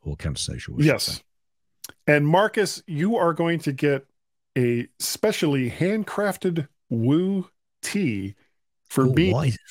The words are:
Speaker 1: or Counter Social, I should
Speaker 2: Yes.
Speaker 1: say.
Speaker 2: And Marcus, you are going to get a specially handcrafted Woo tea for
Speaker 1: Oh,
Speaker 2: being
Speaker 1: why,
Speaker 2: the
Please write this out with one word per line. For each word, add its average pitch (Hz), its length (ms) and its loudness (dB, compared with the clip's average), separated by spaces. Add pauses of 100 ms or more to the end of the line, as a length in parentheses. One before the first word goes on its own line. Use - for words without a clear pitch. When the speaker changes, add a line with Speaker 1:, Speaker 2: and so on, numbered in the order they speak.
Speaker 1:
or 73 140 -10
Counter 73 260 -8
Social, - 320 -10
I - 40 -4
should 147 80 4
Speaker 2:
Yes. 127 180 2
Speaker 1:
say. - 160 -8 (880)
Speaker 2:
And 147 200 4
Marcus, 202 600 2
you 180 300 -2
are 170 160 2
going 170 280 -2
to 151 120 -2
get 139 320 0 (520)
a 120 320 0 (100)
specially 143 720 0
handcrafted 190 960 -2 (240)
Woo 165 580 0 (340)
tea 104 520 -2 (540)
for 135 160 2
Speaker 1:
Oh, 131 80 4
Speaker 2:
being 165 220 4
Speaker 1:
why, 139 160 2
Speaker 2:
the 110 80 -4 (120)